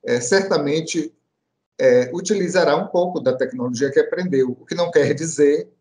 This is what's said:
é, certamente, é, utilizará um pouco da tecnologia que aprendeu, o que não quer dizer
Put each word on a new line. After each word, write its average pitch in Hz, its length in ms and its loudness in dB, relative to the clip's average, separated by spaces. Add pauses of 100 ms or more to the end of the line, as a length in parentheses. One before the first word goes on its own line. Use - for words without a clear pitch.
é, 120 160 -2
certamente, 160 880 -2 (680)
é, 123 340 4
utilizará 185 640 0
um 196 100 -4
pouco 180 320 -2
da 127 160 0
tecnologia 123 560 -4
que 156 80 4
aprendeu, 143 520 0
o - 140 -12
que - 100 -8
não 170 160 -2
quer 143 240 4
dizer 151 520 0 (140)